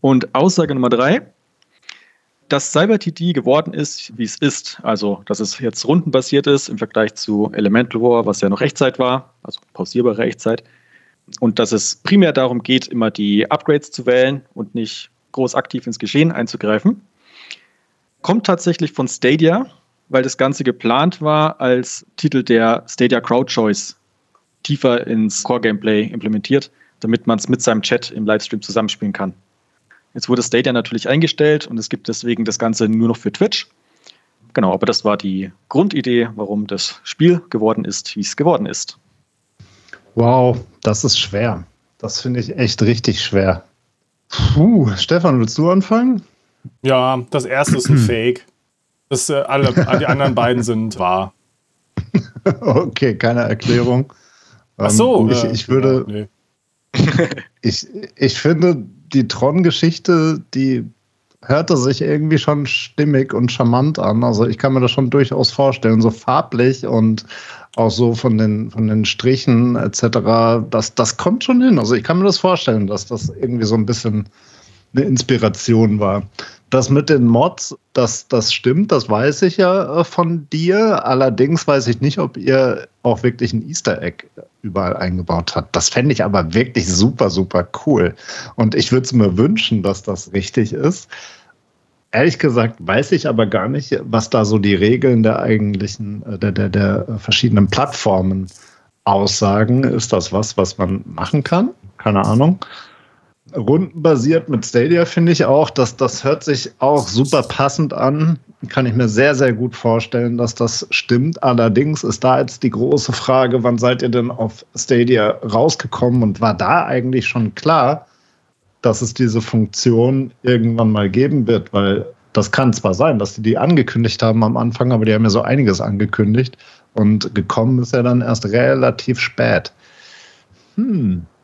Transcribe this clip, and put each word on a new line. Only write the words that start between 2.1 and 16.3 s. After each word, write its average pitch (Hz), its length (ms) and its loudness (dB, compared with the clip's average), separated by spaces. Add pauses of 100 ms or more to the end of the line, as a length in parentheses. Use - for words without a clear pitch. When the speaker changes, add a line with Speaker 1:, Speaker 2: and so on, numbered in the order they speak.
Speaker 1:
dass - 240 -4
Cyber 202 260 2
T 175 140 -4
D 170 200 -2
geworden 139 400 0
ist, - 460 -8
wie 117 60 -2
es 104 120 -10
ist, - 460 -4
also 101 440 -2
dass 104 140 -4
es 104 180 -6
jetzt - 280 -6
rundenbasiert 143 600 0
ist 139 220 2
im 113 100 -10
Vergleich 107 360 -2
zu 104 400 -2
Elemental 113 480 0
War, 117 240 4
was 101 160 -2
ja 98 80 2
noch 98 100 -2
Echtzeit 131 380 0
war, 127 340 -2 (100)
also - 180 -18 (120)
pausierbare 113 500 -2
Echtzeit, 117 420 -4 (760)
und 113 200 0
dass 113 140 0
es - 240 -2
primär 185 360 4
darum 123 300 0
geht, 127 260 -2
immer 113 220 -2
die 104 400 0
Upgrades 151 400 0
zu 123 140 -12
wählen 127 380 2 (120)
und 107 200 -10
nicht - 360 -8 (220)
groß 127 220 -2
aktiv 131 320 -6
ins 117 120 -10
Geschehen 147 340 0